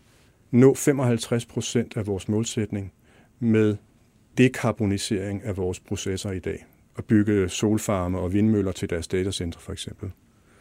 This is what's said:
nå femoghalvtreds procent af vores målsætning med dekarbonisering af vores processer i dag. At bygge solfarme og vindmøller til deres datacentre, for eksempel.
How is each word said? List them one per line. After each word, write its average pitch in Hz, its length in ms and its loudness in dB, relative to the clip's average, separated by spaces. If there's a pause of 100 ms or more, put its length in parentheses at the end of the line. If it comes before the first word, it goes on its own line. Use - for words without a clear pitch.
(520)
nå 131 240 8
femoghalvtreds 123 680 0
procent - 520 -4
af 104 100 -6
vores 98 200 -6
målsætning 107 640 -4 (480)
med 110 360 4 (640)
dekarbonisering 101 1040 0
af 101 140 -6
vores 92 220 -4
processer 98 520 -6
i 92 80 -6
dag. 85 260 -8 (320)
At 107 80 -10
bygge 104 440 4
solfarme 95 680 -2
og 90 140 -4
vindmøller 104 380 2
til - 180 -6
deres 82 180 -4
datacentre, 92 540 -6
for - 120 -14
eksempel. 98 380 -12 (500)